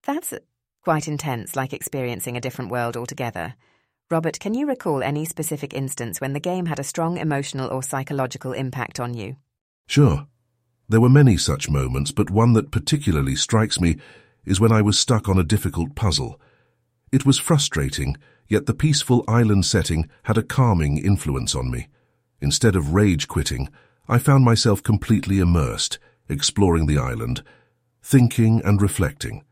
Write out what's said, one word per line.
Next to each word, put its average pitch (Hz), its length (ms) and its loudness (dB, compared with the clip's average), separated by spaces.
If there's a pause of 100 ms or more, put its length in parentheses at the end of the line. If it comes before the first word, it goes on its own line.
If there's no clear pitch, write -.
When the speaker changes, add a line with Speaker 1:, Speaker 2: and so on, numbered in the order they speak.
Speaker 1:
That's 294 300 -6 (480)
quite 156 240 -2
intense, 143 480 -8
like 131 180 -6
experiencing 123 640 -8
a 120 40 -8
different 123 320 -10
world 120 240 -6
altogether. 117 580 -10 (560)
Robert, 165 300 -2
can 208 120 -6
you 277 140 -4
recall 170 360 -2
any 147 220 -2
specific 151 480 -8
instance 131 480 -8
when 135 120 -6
the 143 80 -6
game 180 260 -4
had 156 140 -6
a 180 40 -8
strong 170 340 -4
emotional 139 520 -4
or 131 120 -6
psychological 131 720 -6
impact 127 460 -8
on 120 160 -6
you? 113 220 -10 (500)
Speaker 2:
Sure. 110 400 4 (640)
There 110 120 4
were 123 80 6
many 131 280 8
such - 340 -4
moments, 67 400 -2
but - 200 -2
one 113 240 4
that 107 180 0
particularly 76 640 -2
strikes 107 440 0
me 82 160 2 (480)
is 95 160 -2
when 113 120 4
I 107 100 4
was 104 160 2
stuck 110 300 0
on 95 100 2
a 90 60 2
difficult 82 500 -2
puzzle. 71 460 -4 (720)
It 135 120 2
was 139 140 4
frustrating, 71 800 -2 (320)
yet 104 180 0
the - 80 0
peaceful 143 540 2
island 107 360 4
setting 82 460 0 (140)
had 110 120 0
a 113 60 2
calming 82 560 2
influence 67 560 -2
on 64 160 -4
me. 62 160 -8 (540)
Instead 92 340 2
of 78 180 0
rage 95 360 2
quitting, - 400 -4 (400)
I 120 100 2
found 139 260 6
myself 113 380 4
completely 98 560 0
immersed, 82 640 0 (280)
exploring 82 580 2
the 73 120 2
island, 62 460 -6 (580)
thinking 117 600 4
and 101 180 4
reflecting. 82 680 -2